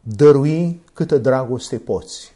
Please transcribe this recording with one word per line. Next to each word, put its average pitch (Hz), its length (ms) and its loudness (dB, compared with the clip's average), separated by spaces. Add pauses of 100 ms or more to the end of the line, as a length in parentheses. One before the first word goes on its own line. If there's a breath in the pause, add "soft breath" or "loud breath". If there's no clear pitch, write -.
dărui 147 800 2 (120)
câtă 165 260 -2
dragoste 123 600 -2
poți - 580 -10